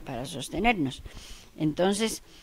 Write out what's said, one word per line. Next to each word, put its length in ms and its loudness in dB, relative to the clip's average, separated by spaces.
para 200 -6
sostenernos". 800 0
Entonces, 680 2